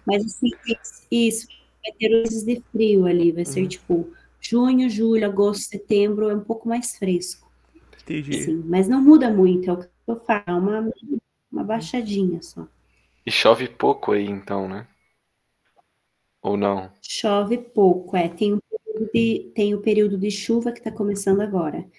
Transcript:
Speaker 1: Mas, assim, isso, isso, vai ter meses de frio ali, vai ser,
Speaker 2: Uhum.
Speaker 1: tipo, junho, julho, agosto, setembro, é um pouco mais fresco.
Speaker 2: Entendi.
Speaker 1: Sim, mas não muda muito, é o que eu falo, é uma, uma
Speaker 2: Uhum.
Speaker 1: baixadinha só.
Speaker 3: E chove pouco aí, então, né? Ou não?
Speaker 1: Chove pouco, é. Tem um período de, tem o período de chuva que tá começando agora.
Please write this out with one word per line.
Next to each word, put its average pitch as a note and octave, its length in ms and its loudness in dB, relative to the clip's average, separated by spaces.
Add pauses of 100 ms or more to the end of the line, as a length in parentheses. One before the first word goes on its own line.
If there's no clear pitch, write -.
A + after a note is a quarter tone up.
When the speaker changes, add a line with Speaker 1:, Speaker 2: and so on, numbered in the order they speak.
Speaker 1:
Mas, G3+ 200 0
assim, A3+ 260 -2 (160)
isso, - 420 -10
isso, A3+ 380 0 (340)
vai - 160 -12
ter A3 120 0
meses A3+ 340 2
de A#3+ 180 -2 (120)
frio G#3 320 4
ali, F3 260 4
vai E3+ 140 -4
ser, C#3 160 -4
Speaker 2:
Uhum. F#3+ 80 0
Speaker 1:
tipo, E3+ 400 -4 (320)
junho, B3+ 480 2
julho, A3 360 0
agosto, G3+ 440 0
setembro, G#3 600 0
é G#3 60 -2
um G#3 80 -4
pouco A3+ 240 -6
mais A#3+ 300 -4
fresco. F3+ 520 -4 (520)
Speaker 2:
Entendi. D3 420 -6
Speaker 1:
Sim, E3 240 -4
mas F#3+ 220 2
não C4 120 2
muda C#4 300 8
muito, F#3 380 4
é F3+ 40 0
o F3 40 -4
que - 100 -14 (200)
eu A#3 120 -6
falo, G#3 300 -2
é F3 40 -2
uma, G3+ 280 0
uma - 800 -8
Speaker 2:
Uhum. - 20 -4
Speaker 1:
baixadinha G3+ 760 -2
só. - 260 -16 (580)
Speaker 3:
E A2+ 60 -6
chove A#2 380 4
pouco - 420 0
aí, G#2 140 2
então, G2 420 -6
né? G2+ 180 -10 (1500)
Ou G2+ 160 -2
não? G2+ 360 -2 (100)
Speaker 1:
Chove G3+ 560 -2
pouco, F#3+ 580 2
é. E3+ 140 0
Tem G#3 240 -2
um G#3+ 60 -2 (100)
período G#4+ 420 -8
de, A3+ 440 0
tem G#3 180 0
o G3+ 80 -4
período G#3 380 2
de G3+ 100 -2
chuva A#3 420 -2
que A#3 80 -14
tá A3 120 -8
começando G3+ 500 -2
agora. F3 420 -4 (160)